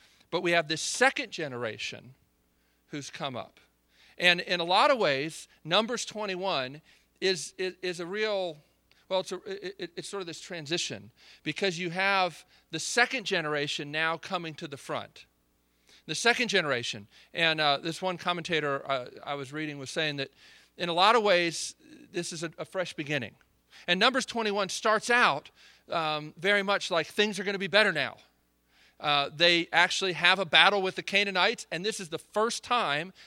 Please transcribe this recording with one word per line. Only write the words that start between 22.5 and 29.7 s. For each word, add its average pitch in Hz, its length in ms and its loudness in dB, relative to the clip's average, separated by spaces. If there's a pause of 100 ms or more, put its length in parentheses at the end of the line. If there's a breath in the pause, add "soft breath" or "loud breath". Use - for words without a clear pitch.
a 160 80 -8
fresh 180 300 -6
beginning. 139 400 -4 (520 loud breath)
And 180 140 2
Numbers 247 240 4
twenty-one 208 460 -2
starts 220 400 0
out, 208 400 4 (400 loud breath)
um, 156 480 -2
very 202 240 2
much 196 280 0
like 165 180 0
things 208 300 0
are 202 60 -6
gonna 196 140 -4
be 196 80 -4
better 202 260 4
now. 131 240 -2 (800 soft breath)
Uh, 143 380 2
they 170 340 6